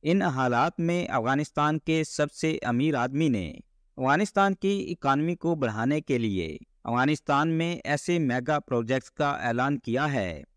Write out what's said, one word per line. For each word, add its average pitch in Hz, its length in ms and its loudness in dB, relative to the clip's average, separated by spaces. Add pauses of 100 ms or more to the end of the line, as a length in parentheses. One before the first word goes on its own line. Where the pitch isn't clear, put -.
इन 180 180 4
हालात 131 580 2
में 170 280 0
अफगानिस्तान 147 720 0
के 160 240 0
सबसे 156 520 -2 (100)
अमीर 135 300 2
आदमी 135 340 0
ने 98 160 -2 (520)
अफगानिस्तान 190 560 2
की 196 260 0
इकोनॉमी 151 560 0
को 170 200 0
बढ़ाने 123 440 0
के 131 180 0
लिए 95 300 0 (380)
अफगानिस्तान 143 640 0
में 165 360 -2
ऐसे 160 340 -2
मेगा 127 400 0
प्रोजेक्ट्स 123 500 -2
का 143 200 -2 (120)
ऐलान 123 360 0
किया 127 300 -2
है 92 340 -4 (140)